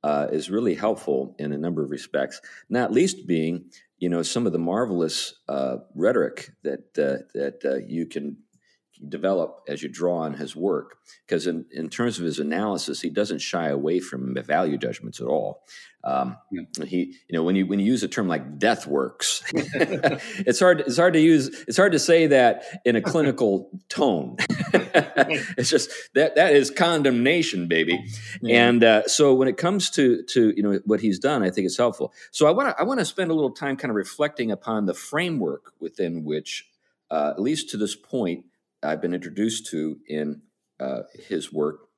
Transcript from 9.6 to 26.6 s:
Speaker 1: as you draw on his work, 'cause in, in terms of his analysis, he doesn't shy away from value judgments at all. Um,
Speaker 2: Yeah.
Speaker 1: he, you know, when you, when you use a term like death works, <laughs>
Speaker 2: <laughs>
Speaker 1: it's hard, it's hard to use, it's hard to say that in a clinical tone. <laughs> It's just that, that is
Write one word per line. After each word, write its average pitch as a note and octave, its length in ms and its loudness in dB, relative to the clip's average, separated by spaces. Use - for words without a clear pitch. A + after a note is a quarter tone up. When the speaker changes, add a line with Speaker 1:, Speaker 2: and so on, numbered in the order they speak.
Speaker 1:
as C#2+ 140 -8
you D2+ 60 -8
draw F2 300 -2
on D#2 160 -4
his C#2 220 -10
work, E2+ 400 -4
'cause E2 180 -2
in, E2 240 -4
in D#2+ 180 -8
terms A#2 300 -4
of F2+ 60 -6
his D#2 140 -4
analysis, F2+ 600 -4
he E2+ 100 -6
doesn't G2+ 300 -2
shy E2 280 -4
away D2 320 0
from C2 420 -8
value D2+ 360 0
judgments A1+ 420 -8
at A#1 60 -6
all. B1+ 380 -4
Um, C2 320 -2
Speaker 2:
Yeah. D#2+ 320 -8
Speaker 1:
he, F2+ 140 -2
you - 40 2
know, E2 100 4
when F2+ 140 4
you, F#2+ 100 4
when G2 140 0
you G2 60 2
use A#2 180 2
a E2+ 40 -4
term G2+ 200 -2
like D2 300 -4
death G#2+ 280 2
works, - 640 -2
<laughs> - 20 -6
Speaker 2:
<laughs> - 40 -8
Speaker 1:
it's D3 1080 0
hard, F3+ 200 6
it's B2 160 -2
hard E3+ 180 6
to D#3+ 60 6
use, D#3 280 6
it's - 100 -2
hard F#3+ 160 6
to D#3 60 2
say E3 300 6
that B2+ 340 6
in A#2+ 120 4
a G#2+ 60 2
clinical B2+ 680 2
tone. F2+ 520 0
<laughs> - 60 0
It's B2 120 -2
just D3+ 200 2
that, D3+ 220 4
that D#3 180 6
is C#3 160 6